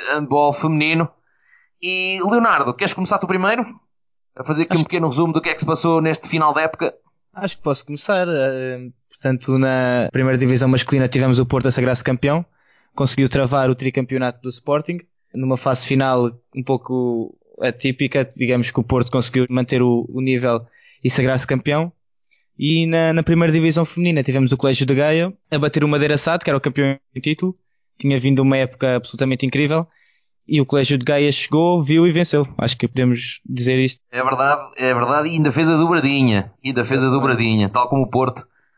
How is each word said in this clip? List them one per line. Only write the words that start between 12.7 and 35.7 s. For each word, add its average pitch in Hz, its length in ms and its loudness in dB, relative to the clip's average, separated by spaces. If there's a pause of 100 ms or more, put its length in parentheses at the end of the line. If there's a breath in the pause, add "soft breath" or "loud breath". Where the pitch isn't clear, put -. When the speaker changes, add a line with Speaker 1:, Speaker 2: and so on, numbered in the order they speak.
Speaker 2:
Conseguiu 135 340 2
travar 135 400 0
o 127 60 2
tricampeonato 127 680 -4
do 127 80 -12
Sporting. 151 520 -4 (340)
Numa 131 220 -2
fase 131 300 -2
final 131 440 2 (240)
um 135 80 -8
pouco 123 720 -4 (240)
atípica, 131 640 -2
digamos 123 460 -2
que - 100 -2
o 113 40 -2
Porto 123 260 -2
conseguiu 127 400 0
manter 127 320 0
o, 120 260 2
o 131 120 -8
nível 123 440 -2 (400 soft breath)
e 127 60 0
sagrar-se 131 340 0
campeão. 147 480 -2 (640 soft breath)
E 160 300 0
na, 165 260 2
na 165 120 0
primeira 170 280 2
divisão 165 320 2
feminina 170 380 0
tivemos 131 300 0
o 131 40 2
Colégio 135 300 0
de 139 80 2
Gaia 160 380 0 (180)
a 151 80 -2
bater 147 240 0
o 151 60 2
Madeira 147 280 2
Sade, 165 280 -2
que 175 60 0
era 143 60 2
o 131 40 -2
campeão 139 360 0 (160)
em 131 80 -10
título. 180 340 -2 (440)
Tinha 139 220 0
vindo 135 200 2
uma 135 160 4
época 131 380 0
absolutamente 127 500 -2
incrível. 147 400 0 (600 soft breath)
E 151 140 0
o 131 60 0
Colégio 139 300 0
de 123 80 -4
Gaia 143 280 2
chegou, 170 500 0
viu 160 240 4
e 175 60 4
venceu. 151 340 2 (100)
Acho - 200 -2
que 123 100 -2
podemos 123 580 -2
dizer 127 360 0
isto. 131 200 -2 (120)
Speaker 1:
É 123 100 -2
verdade, 135 540 0
é 127 180 2
verdade. 135 340 0
E 170 40 -4
ainda 156 180 2
fez 160 180 2
a 165 80 4